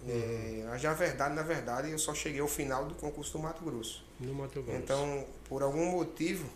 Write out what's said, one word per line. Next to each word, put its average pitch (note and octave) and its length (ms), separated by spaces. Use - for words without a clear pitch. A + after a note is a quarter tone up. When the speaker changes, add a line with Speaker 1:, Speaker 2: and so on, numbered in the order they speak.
Speaker 1:
Uhum. B2 80
Speaker 2:
É, A2+ 580
mas B2+ 140
na D#3 100
verdade, D3 400
na D#3 80
verdade, C#3+ 480
eu D#3 80
só D3+ 160
cheguei D3 280
ao D3 60
final C#3 380
do D3+ 80
concurso D3 400
do D#3 60
Mato D#3+ 240
Grosso. A#2+ 420
Speaker 1:
No C3 160
Mato C3+ 260
Grosso. B2+ 180
Speaker 2:
Então, C#3 460
por C3+ 140
algum D3 220
motivo F3 720